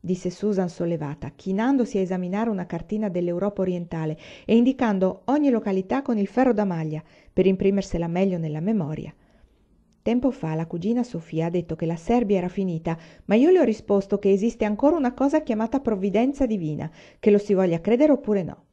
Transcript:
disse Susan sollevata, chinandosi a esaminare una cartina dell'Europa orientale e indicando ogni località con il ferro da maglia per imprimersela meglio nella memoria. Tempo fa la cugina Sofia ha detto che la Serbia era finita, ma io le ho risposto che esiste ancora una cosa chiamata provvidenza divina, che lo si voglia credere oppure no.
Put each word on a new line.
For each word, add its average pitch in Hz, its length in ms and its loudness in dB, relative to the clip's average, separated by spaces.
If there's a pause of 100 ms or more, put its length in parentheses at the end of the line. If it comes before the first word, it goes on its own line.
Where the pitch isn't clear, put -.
disse 180 260 -4
Susan 190 380 -2
sollevata, 160 600 -6
chinandosi 226 680 -2
a 196 40 2
esaminare 185 500 -2
una 185 160 -4
cartina 214 420 -6
dell'Europa 175 520 -2
orientale 170 580 -4 (260)
e - 120 2
indicando 220 720 2
ogni 285 220 2
località 214 540 0
con 240 160 -2
il 202 80 0
ferro 254 260 2
da 208 120 2
maglia 160 360 -4 (320)
per 190 140 4
imprimersela 190 640 0
meglio 180 280 0
nella 156 220 -4
memoria. 160 560 -4 (880)
Tempo 247 300 0
fa 156 240 -4
la 165 100 -4
cugina 208 380 -2
Sofia 165 420 -6
ha 170 40 -2
detto 170 260 -4
che 165 100 -4
la 165 80 -2
Serbia 208 440 2
era 180 100 -2
finita, 170 500 -4 (280)
ma - 100 2
io 277 140 6
le 370 100 6
ho 302 40 4
risposto 202 540 0
che 196 140 2
esiste 220 320 0
ancora 214 320 2
una 254 180 0
cosa 294 300 0
chiamata 226 340 -2
provvidenza 226 680 0
divina, 156 440 -4 (300)
che 220 100 4
lo 208 80 6
si 208 160 0
voglia 180 260 2
credere 240 300 4
oppure 208 320 0
no. - 300 -10